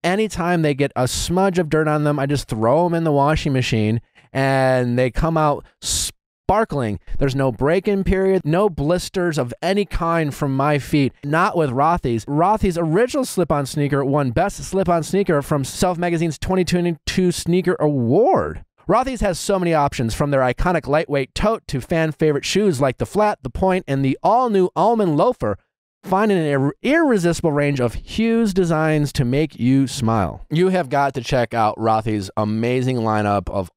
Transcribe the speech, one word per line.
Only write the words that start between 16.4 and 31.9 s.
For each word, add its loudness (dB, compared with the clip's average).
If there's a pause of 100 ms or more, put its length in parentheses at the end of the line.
twenty-two 0
Sneaker 0
Award. 2 (220)
Rothy's 0
has 0
so 0
many 0
options, 0
from -2
their 2
iconic 0
lightweight -2
tote -2
to -4
fan 0
favorite 0
shoes 2
like 0
the -2
flat, 0
the -8
point, 0
and 0
the 0
all-new 2
almond 2
loafer. 0 (460)
Find 0
an 2
ir-, 0
irresistible 2
range 0
of 0
hues, 0
designs 0
to 0
make -2
you 2
smile. -2
You 2
have 0
got 0
to -6
check -2
out 0
Rothy's 0